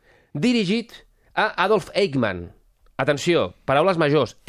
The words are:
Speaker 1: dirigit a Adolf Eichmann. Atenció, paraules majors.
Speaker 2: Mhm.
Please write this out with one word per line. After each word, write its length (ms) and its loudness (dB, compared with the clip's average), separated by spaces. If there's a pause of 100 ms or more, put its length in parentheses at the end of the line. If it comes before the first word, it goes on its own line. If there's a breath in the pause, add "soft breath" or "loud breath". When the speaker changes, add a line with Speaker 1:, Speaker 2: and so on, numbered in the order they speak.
(340 soft breath)
Speaker 1:
dirigit 580 0 (420)
a 180 0 (120)
Adolf 300 0
Eichmann. 560 -2 (480)
Atenció, 560 0 (100)
paraules 340 2
majors. 360 2
Speaker 2:
Mhm. 140 -20